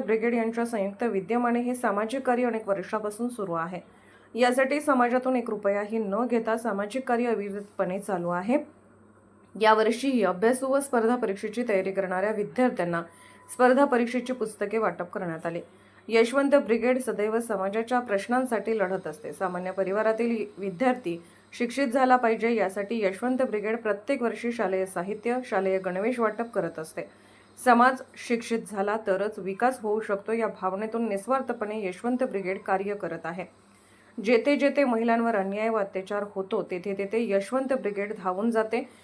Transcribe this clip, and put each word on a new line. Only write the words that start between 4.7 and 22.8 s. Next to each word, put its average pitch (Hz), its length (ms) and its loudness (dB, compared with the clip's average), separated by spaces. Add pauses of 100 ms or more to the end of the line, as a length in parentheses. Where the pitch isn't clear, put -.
समाजातून 254 560 2
एक 233 140 -2
रुपयाही 208 480 0
न 214 320 0
घेता 226 260 0
सामाजिक 226 520 -4
कार्य 240 180 2
अविरतपणे 202 760 -2
चालू 180 280 -2
आहे. 190 300 2 (960)
यावर्षीही 220 680 4
अभ्यासू 220 420 2
व 269 140 2
स्पर्धा 247 360 2
परीक्षेची 214 520 -4
तयारी 190 240 2
करणाऱ्या 190 380 0
विद्यार्थ्यांना 202 720 0 (500)
स्पर्धा 254 320 6
परीक्षेची 247 480 0
पुस्तके 214 460 -4
वाटप 180 320 -2
करण्यात 170 360 -6
आले. 170 140 -4 (480)
यशवंत 240 460 4
ब्रिगेड 247 440 4
सदैव 220 420 -2
समाजाच्या 226 600 -2
प्रश्नांसाठी 226 760 0
लढत 185 280 -2
असते. 156 260 -10
सामान्य 180 380 -4
परिवारातील 214 720 0 (140)
विद्यार्थी 190 640 -2 (300)
शिक्षित 247 360 -2
झाला 254 280 6
पाहिजे, 226 380 2
यासाठी 208 500 -2